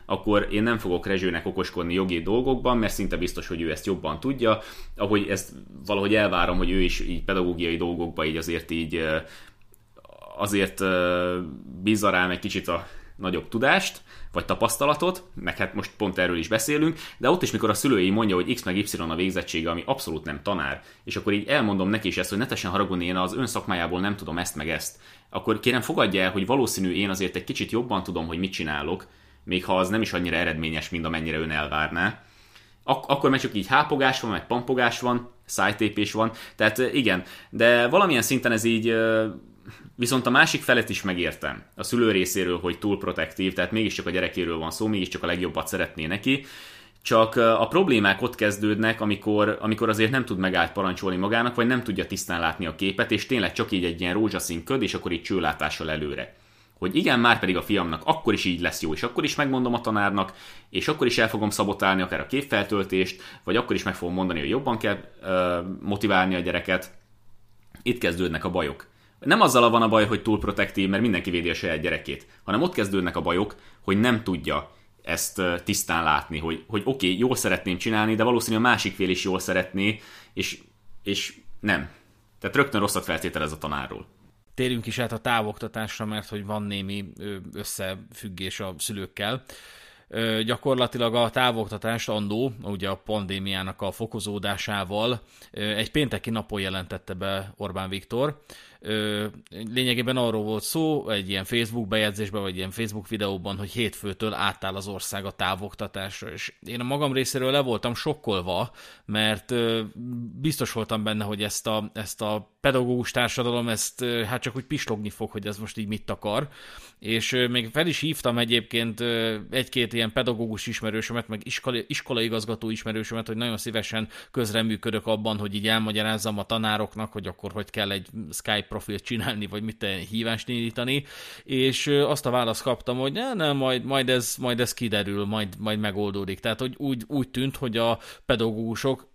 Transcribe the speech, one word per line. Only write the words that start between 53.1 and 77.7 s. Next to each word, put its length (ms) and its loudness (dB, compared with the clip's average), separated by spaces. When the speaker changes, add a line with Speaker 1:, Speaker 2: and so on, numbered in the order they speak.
Speaker 1:
és 140 0
tényleg 280 2
csak 180 -2
így 140 2
egy 160 -2
ilyen 120 0
rózsaszín 500 0
köd, 180 0
és 120 0
akkor 180 -4
így 100 -4
csőlátással 720 -2
előre. 440 -6
Hogy 180 0
igen, 240 4
már 200 6
pedig 180 2
a 40 0
fiamnak 440 0
akkor 280 2
is 120 0
így 140 2
lesz 220 0
jó, 120 0
és 100 -6
akkor 200 0
is 120 0
megmondom 380 2
a 80 0
tanárnak, 520 2
és 180 -2
akkor 200 4
is 100 2
el 120 4
fogom 200 2
szabotálni 520 2
akár 180 -2
a 80 -6
képfeltöltést, 920 0
vagy 120 0
akkor 200 2
is 80 -2
meg 120 -2
fogom 180 -4
mondani, 260 0
hogy 100 -2
jobban 280 0
kell, 200 0
ö, 380 2
motiválni 540 4
a 40 0
gyereket. 520 0
Itt 160 0
kezdődnek 460 0
a 60 0
bajok. 380 -2
Nem 220 4
azzal 280 8
van 120 6
a 80 6
baj, 160 8
hogy 160 0
túl 180 2
protektív, 500 0
mert 120 4
mindenki 280 2
védi 200 0
a 40 2
saját 280 -2
gyerekét, 460 -4
hanem 180 2
ott 120 2
kezdődnek 420 0
a 60 0
bajok, 340 2
hogy 180 4
nem 240 4
tudja 480 -2
ezt, 360 -4
ö, 260 2
tisztán 400 0
látni, 360 2
hogy, 280 -4
hogy 180 -2
oké, 320 2
jól 180 2
szeretném 420 0